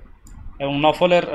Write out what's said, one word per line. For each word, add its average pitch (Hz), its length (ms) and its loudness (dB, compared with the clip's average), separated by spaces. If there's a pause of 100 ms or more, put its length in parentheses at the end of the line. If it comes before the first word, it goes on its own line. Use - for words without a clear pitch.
(600)
এবং 139 200 -4
নফলের, 170 440 2 (120)